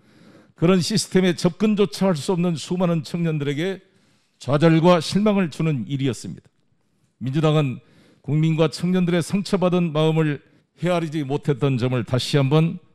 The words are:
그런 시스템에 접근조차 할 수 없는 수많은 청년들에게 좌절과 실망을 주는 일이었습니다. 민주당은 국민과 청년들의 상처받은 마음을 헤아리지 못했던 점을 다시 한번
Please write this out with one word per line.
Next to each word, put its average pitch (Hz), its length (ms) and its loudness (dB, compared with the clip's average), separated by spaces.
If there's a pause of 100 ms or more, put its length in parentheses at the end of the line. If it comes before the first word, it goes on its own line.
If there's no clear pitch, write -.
(560)
그런 180 240 2
시스템에 185 560 0
접근조차 196 680 0
할 185 100 2
수 143 160 -4
없는 175 240 -2
수많은 170 480 -2
청년들에게 160 760 -4 (580)
좌절과 160 640 4
실망을 196 500 0
주는 156 360 -4
일이었습니다. 131 560 -6 (760)
민주당은 147 600 0 (440)
국민과 156 480 0
청년들의 175 520 0
상처받은 180 720 0
마음을 156 500 0 (400)
헤아리지 165 420 -2
못했던 135 540 0
점을 123 260 -2
다시 - 320 -2
한번 156 420 2 (160)